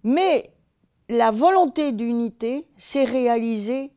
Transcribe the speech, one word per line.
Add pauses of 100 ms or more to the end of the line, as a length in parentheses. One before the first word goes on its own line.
Mais (560)
la
volonté
d'unité (100)
s'est
réalisée